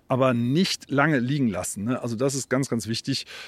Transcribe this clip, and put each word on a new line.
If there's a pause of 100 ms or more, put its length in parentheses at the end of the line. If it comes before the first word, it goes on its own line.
aber
nicht
lange
liegen
lassen,
ne?
Also
das
ist
ganz,
ganz
wichtig. (200)